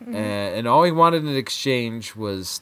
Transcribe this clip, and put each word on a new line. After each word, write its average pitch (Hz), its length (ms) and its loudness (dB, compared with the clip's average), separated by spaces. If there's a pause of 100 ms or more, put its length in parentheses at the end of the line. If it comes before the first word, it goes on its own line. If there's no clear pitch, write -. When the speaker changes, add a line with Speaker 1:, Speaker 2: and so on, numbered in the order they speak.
Speaker 1:
Mm-hmm. 120 120 -10
Speaker 2:
And, 101 400 -4
and 117 120 -2
all 139 160 6
he 175 80 4
wanted 165 340 4
in 143 100 -2
exchange 120 800 -2
was 98 460 -6